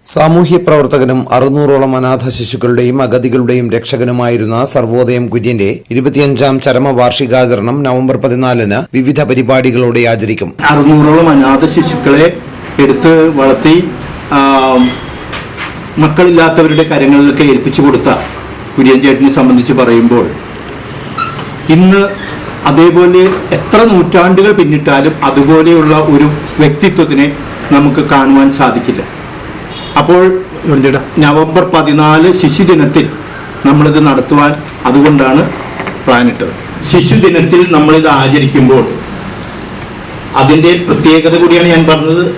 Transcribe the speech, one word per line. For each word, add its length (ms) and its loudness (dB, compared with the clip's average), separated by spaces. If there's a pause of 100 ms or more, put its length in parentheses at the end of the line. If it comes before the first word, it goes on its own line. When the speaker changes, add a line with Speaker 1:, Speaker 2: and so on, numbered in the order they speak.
(120)
Speaker 1:
സാമൂഹ്യ 540 2
പ്രവർത്തകനും 520 0 (180)
അറുന്നൂറോളം 640 0
അനാഥ 280 -2 (100)
ശിശുക്കളുടെയും 720 -2
അഗതികളുടെയും 680 -2
രക്ഷകനുമായിരുന്ന 840 -2 (160)
സർവോദയം 580 -2
കുര്യന്റെ 360 -2 (260)
ഇരുപത്തിയഞ്ചാം 640 0 (100)
ചരമവാർഷികാചരണം 1120 0 (100)
നവംബർ 380 -2
പതിനാലിന് 540 -2 (180)
വിവിധ 220 0 (100)
പരിപാടികളോടെ 840 0
ആചരിക്കും. 400 -4 (200)
Speaker 2:
അറുന്നൂറോളം 600 4
അനാഥ 320 2 (100)
ശിശുക്കളെ 500 0 (580)
എടുത്ത് 300 2 (260)
വളർത്തി, 360 2 (640)
ആ, 20 2 (1600)
മക്കളില്ലാത്തവരുടെ 920 2
കരങ്ങളിലൊക്കെ 520 2 (100)
ഏൽപ്പിച്ചു 320 0
കൊടുത്ത 220 0 (680)
കുര്യൻ 200 4 (100)
ചേട്ടനെ 320 2
സംബന്ധിച്ച് 420 2
പറയുമ്പോൾ, 440 2 (1500)
ഇന്ന് 260 4 (680)
അതേപോലെ 540 4 (340)
എത്ര 200 0 (120)
നൂറ്റാണ്ടുകൾ 600 2 (100)
പിന്നിട്ടാലും 520 0 (180)
അതുപോലെയുള്ള 640 4 (200)
ഒരു 140 4 (340)
വ്യക്തിത്വത്തിനെ 680 0 (460)
നമുക്ക് 260 2 (140)
കാണുവാൻ 340 4 (120)
സാധിക്കില്ല. 420 -2 (960)
അപ്പോൾ 240 4 (1000)
നവംബർ 400 2 (120)
പതിനാല് 540 2 (100)
ശിശുദിനത്തിൽ 680 2 (600)
നമ്മളിത് 400 2
നടത്തുവാൻ 440 0 (360)
അതുകൊണ്ടാണ് 540 2 (640)
പ്ലാനിട്ടത്. 460 0 (380)
ശിശുദിനത്തിൽ 720 2 (140)
നമ്മളിത് 340 2 (100)
ആചരിക്കുമ്പോൾ 640 2 (1600)
അതിൻ്റെ 300 4 (160)
പ്രത്യേകത 540 2
കൂടിയാണ് 320 4
ഞാൻ 160 4
പറഞ്ഞത്. 340 0 (140)